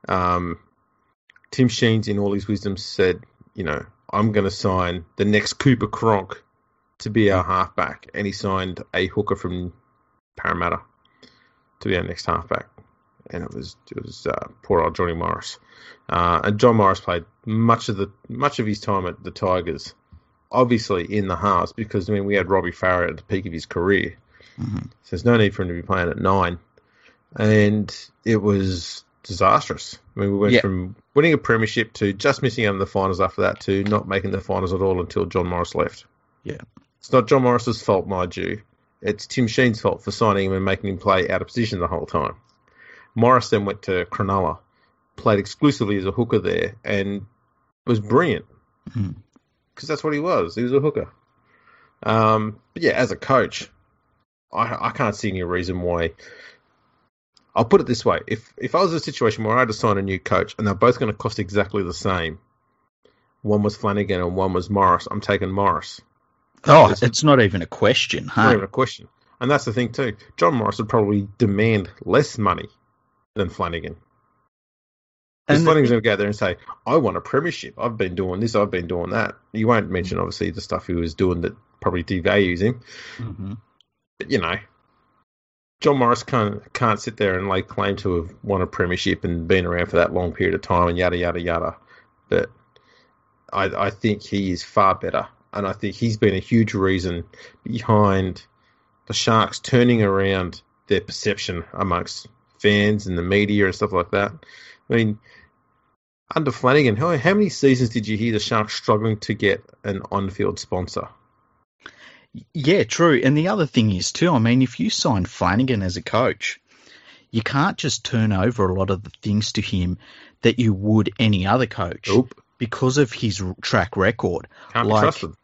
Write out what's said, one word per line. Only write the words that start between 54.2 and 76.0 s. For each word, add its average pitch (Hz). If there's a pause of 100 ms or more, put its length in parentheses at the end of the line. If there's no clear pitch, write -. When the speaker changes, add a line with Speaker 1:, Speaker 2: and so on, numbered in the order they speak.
Speaker 1:
I, 113
I 120
can't 107
see 107
any 92
reason 90
why. 85 (1400)
I'll -
put 185
it 127
this 120
way. 90
If, -
if -
I 170
was 185
in 165
a -
situation 110
where 110
I 127
had 127
to 110
sign 101
a 98
new 95
coach 90
and 107
they're 101
both 117
gonna 110
cost -
exactly 101
the 85
same, 82 (1000)
one 104
was 101
Flanagan 101
and 90
one 95
was 90
Morris, 95
I'm 101
taking 98
Morris. 95 (640)
Speaker 2:
Oh, 147
Speaker 1:
It's 101
Speaker 2:
it's 127
not 139
even 95
a -
question, -
Speaker 1:
not -
Speaker 2:
huh? 110
Speaker 1:
even 98
a 98
question. - (340)
And 123
that's 143
the 117
thing 120
too. 117 (220)
John 170
Morris 104
would 110
probably 101 (120)
demand 107 (160)
less 127
money 92 (680)
than 95
Flanagan. 82 (1500)
'Cause 143
Speaker 2:
And 165
Speaker 1:
Flanagan's 151
gonna 117